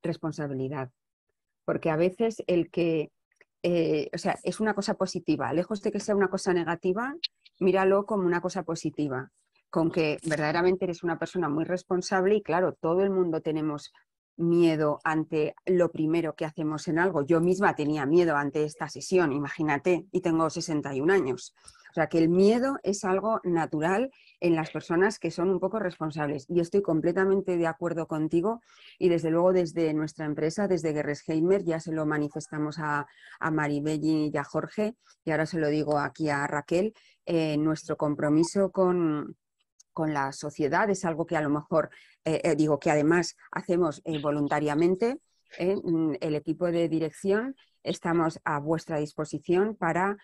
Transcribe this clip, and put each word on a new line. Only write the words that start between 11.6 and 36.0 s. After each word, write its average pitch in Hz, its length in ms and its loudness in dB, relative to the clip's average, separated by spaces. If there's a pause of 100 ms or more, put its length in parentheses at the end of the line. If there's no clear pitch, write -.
responsable 180 720 0
y 202 60 -2
claro, 165 380 0
todo 175 220 2
el 196 80 2
mundo 175 300 0
tenemos 156 520 -4 (440)
miedo 165 680 4
ante 156 500 0 (120)
lo 175 240 4
primero 156 440 0
que 165 120 -4
hacemos 156 420 -4
en 160 100 0
algo. 170 280 2
Yo 165 140 4
misma 180 360 2
tenía 151 300 -2
miedo 165 300 4
ante 143 280 -2
esta 151 240 -6
sesión, 156 440 0
imagínate, 147 800 0
y 185 100 0
tengo 160 260 2
sesenta 147 460 -4
y 131 60 -2
un 156 100 2
años. 131 440 0 (360)
O - 20 -20
sea, 160 140 0
que 170 120 0
el 165 100 4
miedo 233 560 4
es 202 200 -2
algo 196 380 0
natural 170 720 0 (260)
en 170 160 2
las 156 160 0
personas 175 480 0
que 165 140 -4
son 185 180 0
un 185 80 0
poco 190 220 -2
responsables. 156 680 -4
Y 175 120 0
estoy 202 220 0
completamente 180 760 2
de 170 80 2
acuerdo 165 400 -4
contigo 170 560 -2 (360)
y 185 100 2
desde 165 220 2
luego 175 220 4
desde 165 400 0
nuestra 156 320 -4
empresa, 156 440 -2
desde 160 260 0
Gerresheimer, 160 720 0
ya 160 160 -2
se 160 120 -10
lo 156 140 -2
manifestamos 151 720 -4
a, 147 280 -4 (340)
a 160 100 -2
Maribel 151 520 -2
y 151 340 0
a 143 80 -2
Jorge, 214 500 -4 (300)
y 165 80 -2
ahora 156 140 0
se 170 120 -4
lo 151 100 0
digo 147 300 0
aquí 143 320 -2